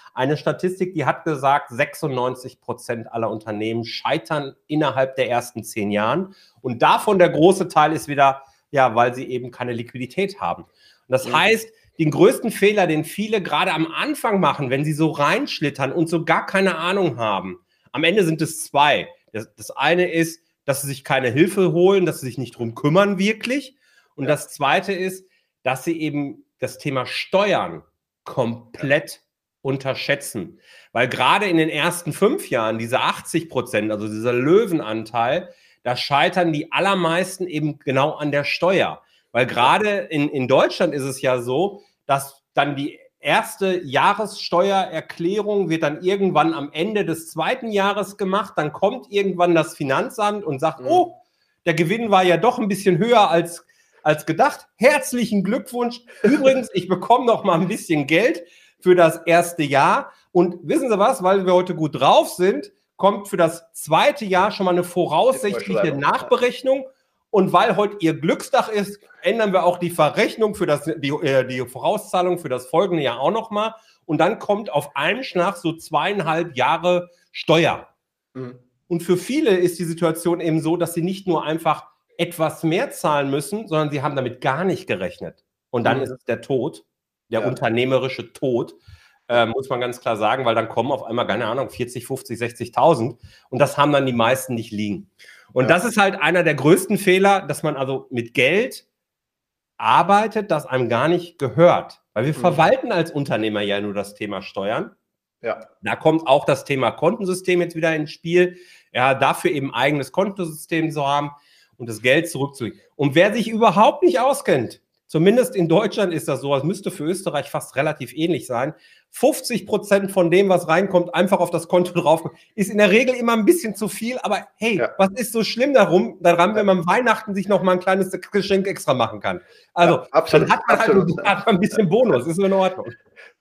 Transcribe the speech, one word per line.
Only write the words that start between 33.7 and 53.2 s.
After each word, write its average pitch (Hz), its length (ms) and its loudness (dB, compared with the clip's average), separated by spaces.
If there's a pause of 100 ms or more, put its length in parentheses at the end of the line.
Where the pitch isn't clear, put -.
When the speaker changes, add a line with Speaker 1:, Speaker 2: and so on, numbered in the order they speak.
Speaker 1:
also 107 160 -6
dieser 110 260 -4
Löwenanteil, 131 1160 0 (320)
da 123 140 -2
scheitern 170 560 0
die 147 180 -6
allermeisten 180 800 -2
eben 147 320 -4
genau 139 320 0
an 147 180 -6
der 143 140 -2
Steuer. 147 580 0 (300)
Weil 123 140 0
gerade 151 420 2 (220)
in, 147 180 0
in 131 200 -2
Deutschland 175 460 2
ist 139 80 -6
es 131 180 -8
ja 127 200 0
so, 143 420 -4 (240)
dass 139 360 -4 (120)
dann 143 220 0
die 143 220 -8 (220)
erste 190 640 -2
Jahressteuererklärung 190 1800 -2
wird 160 140 -2
dann 156 200 -4
irgendwann 180 520 2
am 143 180 -8
Ende 196 320 -2
des 160 260 -8
zweiten 226 400 -4
Jahres 202 460 -2
gemacht, 196 400 -4
dann 151 160 -2
kommt 226 380 -2
irgendwann 175 440 2
das 160 200 0
Finanzamt 208 680 -2
und 139 160 -6
sagt, 156 200 -2
Speaker 2:
Mhm. 127 80 -10
Speaker 1:
"Oh, 349 260 2 (520)
der 170 80 2
Gewinn 196 360 0
war 185 120 6
ja 175 160 4
doch 240 200 2
ein 214 100 -2
bisschen 185 280 2
höher 214 320 4